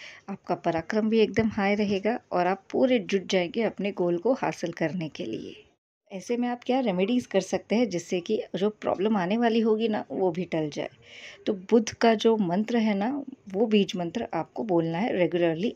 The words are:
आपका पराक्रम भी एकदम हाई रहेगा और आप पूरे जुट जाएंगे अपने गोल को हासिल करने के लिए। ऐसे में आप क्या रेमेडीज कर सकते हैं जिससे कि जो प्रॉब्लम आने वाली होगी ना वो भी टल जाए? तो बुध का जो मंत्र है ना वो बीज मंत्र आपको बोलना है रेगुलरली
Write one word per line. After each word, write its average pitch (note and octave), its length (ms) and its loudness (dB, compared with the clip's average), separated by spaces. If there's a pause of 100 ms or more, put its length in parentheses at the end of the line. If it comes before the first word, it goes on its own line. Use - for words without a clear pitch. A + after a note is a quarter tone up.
(280)
आपका F#3+ 260 -6
पराक्रम F3 560 0
भी A3+ 100 4
एकदम G#3+ 280 2
हाई G3+ 260 0
रहेगा G#3 440 0 (140)
और F3+ 140 2
आप F#3+ 240 -2
पूरे B3 280 2
जुट F#3 280 -2
जाएंगे F#3 360 0
अपने G3 300 -2
गोल F3 260 0
को A3+ 140 2
हासिल E3 400 -4
करने D#3+ 360 -4
के E3+ 160 -12
लिए। - 360 -10 (500)
ऐसे G3 260 -6
में A#3+ 120 -2
आप B3 160 -6
क्या B3+ 160 0
रेमेडीज A3 460 2
कर F#3+ 140 2
सकते F#3 360 -2
हैं A#3+ 120 2
जिससे F3 320 -4
कि - 200 -2 (160)
जो F#3+ 140 0
प्रॉब्लम G#3+ 460 -2
आने F#3 200 0
वाली A#3 240 2
होगी A3 280 2
ना G#3+ 220 -2
वो F#3 200 0
भी E3+ 140 -2
टल D#3 260 -2
जाए? D3+ 180 -6 (580)
तो A3+ 60 0
बुध A3 400 2
का A#3 220 4
जो A3+ 220 4
मंत्र G#3+ 400 0
है G#3+ 180 2
ना G3+ 140 0 (400)
वो G3 180 0
बीज G3+ 300 4
मंत्र F3 380 -6
आपको E3 300 -6
बोलना E3 340 2
है G#3+ 180 -2
रेगुलरली E3+ 600 0